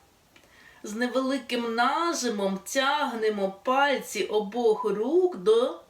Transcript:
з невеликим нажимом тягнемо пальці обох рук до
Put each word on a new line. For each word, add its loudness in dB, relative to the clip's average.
з -10
невеликим -2
нажимом 0
тягнемо -2
пальці 0
обох 0
рук 2
до 2